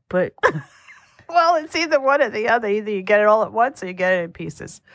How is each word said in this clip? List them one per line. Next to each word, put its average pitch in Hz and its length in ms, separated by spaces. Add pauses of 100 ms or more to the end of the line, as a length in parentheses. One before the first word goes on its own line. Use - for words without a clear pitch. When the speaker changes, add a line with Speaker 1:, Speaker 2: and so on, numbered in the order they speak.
Speaker 1:
but 180 240 (100)
Speaker 2:
<laughs> 466 100 (760)
Well, 339 340
it's 320 120
either 320 240
one 269 220
or 247 80
the 220 200
other. 233 180
Either 208 240
you 196 100
get 208 200
it 208 40
all 214 180
at 202 100
once 240 280
or 190 60
you 180 60
get 185 200
it 180 120
in 170 80
pieces. - 480 (140)